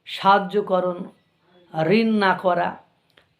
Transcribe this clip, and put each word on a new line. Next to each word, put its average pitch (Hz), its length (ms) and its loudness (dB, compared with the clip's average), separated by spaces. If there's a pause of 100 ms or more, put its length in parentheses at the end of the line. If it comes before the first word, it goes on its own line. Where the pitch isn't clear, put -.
সাহায্যকরণ, 190 1000 0 (840)
ঋণ 220 280 2
না 196 200 2
করা, 180 500 -2 (560)